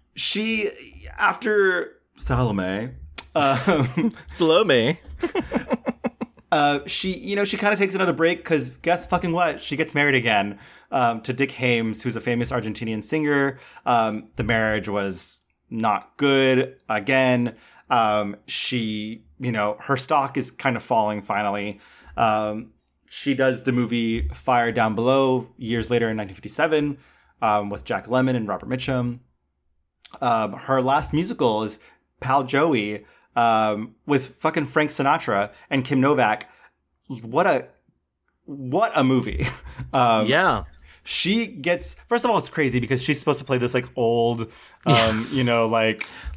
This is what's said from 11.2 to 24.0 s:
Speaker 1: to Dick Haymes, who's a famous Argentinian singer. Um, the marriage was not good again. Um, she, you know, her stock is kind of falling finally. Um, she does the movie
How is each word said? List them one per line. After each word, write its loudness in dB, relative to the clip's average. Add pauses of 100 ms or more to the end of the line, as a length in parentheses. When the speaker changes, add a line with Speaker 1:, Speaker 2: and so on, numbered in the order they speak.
Speaker 1:
to -4
Dick -2
Haymes, 0
who's -4
a -6
famous -2
Argentinian -6
singer. 0 (260)
Um, 0 (120)
the -4
marriage 0
was -4 (280)
not -2
good 4 (140)
again. 2 (360)
Um, 2 (120)
she, -6 (140)
you -4
know, 0
her 0
stock 0
is -2
kind -2
of -6
falling 0
finally. -4 (380)
Um, -2 (360)
she -4
does 0
the 0
movie 0